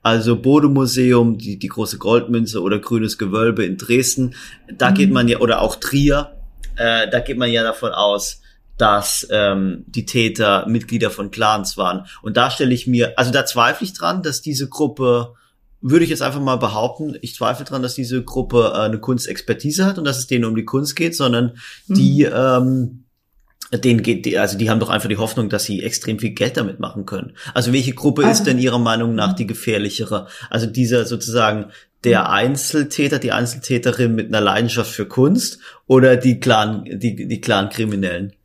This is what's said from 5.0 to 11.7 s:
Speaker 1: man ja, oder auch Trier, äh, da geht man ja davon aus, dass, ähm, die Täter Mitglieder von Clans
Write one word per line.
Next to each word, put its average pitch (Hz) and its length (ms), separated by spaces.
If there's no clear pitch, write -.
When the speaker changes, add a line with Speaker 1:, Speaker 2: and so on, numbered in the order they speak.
Speaker 1:
man 123 160
ja, 117 120
oder 113 220
auch 110 140
Trier, 143 580
äh, 113 340
da 120 120
geht 123 180
man 120 120
ja 117 120
davon 113 280
aus, 101 500
dass, 104 540
ähm, 98 560
die - 180
Täter 107 640
Mitglieder 113 420
von 98 220
Clans 107 440